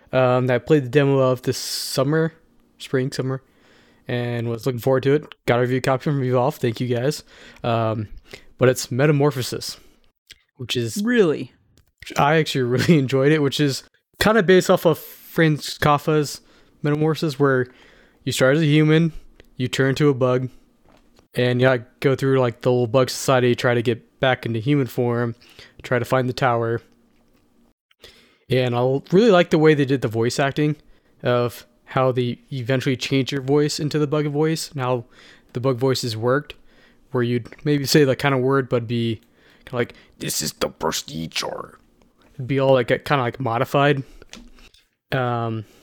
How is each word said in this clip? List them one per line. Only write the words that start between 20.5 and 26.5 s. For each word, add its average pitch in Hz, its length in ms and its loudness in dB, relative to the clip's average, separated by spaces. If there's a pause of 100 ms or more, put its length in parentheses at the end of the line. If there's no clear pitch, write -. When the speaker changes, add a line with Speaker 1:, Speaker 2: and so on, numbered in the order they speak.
Speaker 1:
and 123 260 0
you, 131 80 4
like, 123 320 -2
go 135 160 2
through, 135 240 2
like, 120 220 -2
the 127 100 2
little 123 160 0
bug 127 200 2
society, 123 460 2
try 120 180 0
to 120 100 0
get - 360 -4
back 131 280 0
into 113 120 -4
human 139 300 0
form, 120 480 -2 (480)
try 123 160 -2
to 117 40 -4
find 131 240 0
the 123 40 -4
tower. 117 500 -2 (1700)